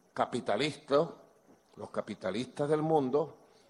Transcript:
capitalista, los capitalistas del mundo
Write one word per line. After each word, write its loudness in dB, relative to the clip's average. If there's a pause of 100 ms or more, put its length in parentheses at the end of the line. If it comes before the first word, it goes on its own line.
(120)
capitalista, 0 (680)
los -12
capitalistas -4
del 2
mundo 2 (340)